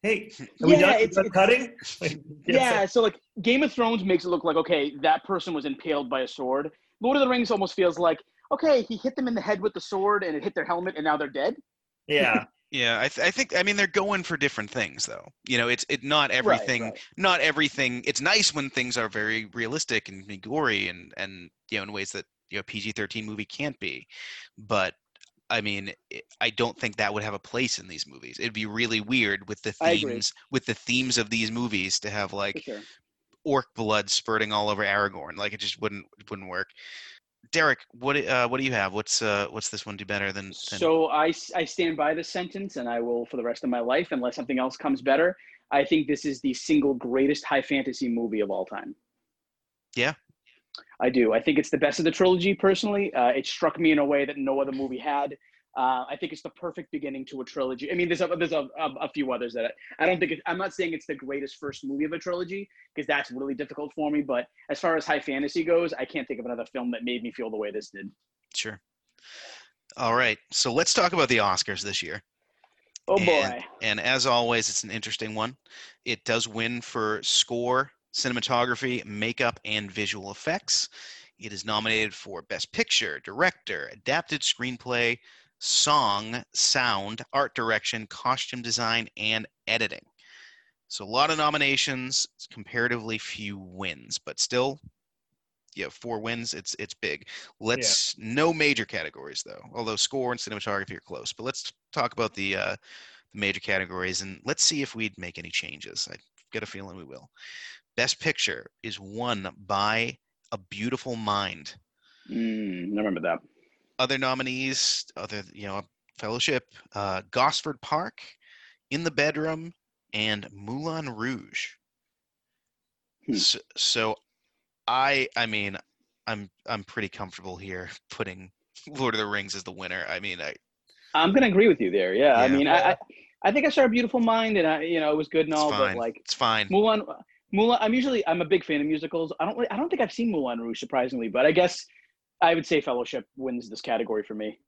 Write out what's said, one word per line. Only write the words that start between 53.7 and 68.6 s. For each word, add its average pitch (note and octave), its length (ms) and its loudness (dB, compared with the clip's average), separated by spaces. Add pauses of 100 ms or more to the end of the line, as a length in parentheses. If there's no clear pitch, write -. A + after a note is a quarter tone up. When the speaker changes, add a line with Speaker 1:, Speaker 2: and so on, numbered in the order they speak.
Speaker 2:
me D#3+ 100 6
in D3+ 80 6
a C#3+ 60 4
way C#3+ 220 2
that C#3+ 100 -6
no C3+ 240 0
other C3+ 120 0
movie C3 260 -4
had. C#3+ 380 -2 (400)
Uh, B2+ 340 2
I C#3+ 80 -6
think D#3+ 140 -6
it's D3+ 100 -14
the D#3 80 -12
perfect - 400 -10
beginning C3+ 360 -6
to C3+ 140 -10
a B2 40 -6
trilogy. C3 480 -4
I - 20 -2
mean, F3 140 0
there's E3+ 120 0
a, F3+ 60 2
there's E3 260 0
a, D3 140 0 (100)
a, D#3 120 -2 (140)
a D3 60 -4
few C3+ 240 -2
others A#2 220 -4
that A#2 120 -2
I, - 360 -6
I D#3+ 40 4
don't F#3 120 4
think F3 140 0
it, D#3 140 -6
I'm E3+ 120 -2
not F#3+ 160 -4
saying E3+ 200 -2
it's D#3 120 -8
the D3+ 80 -6
greatest C#3 460 -8
first C#3 240 -10
movie C#3 200 -2
of D3+ 80 -2
a E3 60 -4
trilogy, F3+ 500 -6 (280)
'cause C#3 100 -6
that's C#3+ 240 0
really C3+ 240 -4
difficult C#3+ 400 -8
for D3 160 -2
me. D3+ 100 2
But C3 260 0 (220)
as D3 120 -4
far E3 160 2
as D#3 100 -2
high D3+ 140 0
fantasy C#3+ 420 -2
goes, E3+ 300 2
I C3 140 -4
can't C#3 200 -6
think B2 140 -8
of A#2 60 -8
another A#2 260 -6
film B2 180 -4
that A#2 140 -6
made A#2+ 180 -4
me A#2 80 -6
feel A2+ 220 -8
the A2 40 -6
way G#2 140 -2
this G#2 200 -8
did. G2+ 200 -14 (420)
Speaker 3:
Sure. G#2+ 280 -8 (1160)